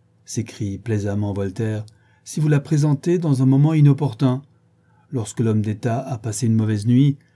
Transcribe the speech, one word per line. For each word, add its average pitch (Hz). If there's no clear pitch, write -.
s'écrie 104
plaisamment 104
Voltaire, « 104
si -
vous 151
la 151
présentez 151
dans 147
un 131
moment 143
inopportun, 143
lorsque 117
l'homme 110
d'État 110
a 131
passé 110
une 113
mauvaise 110
nuit 135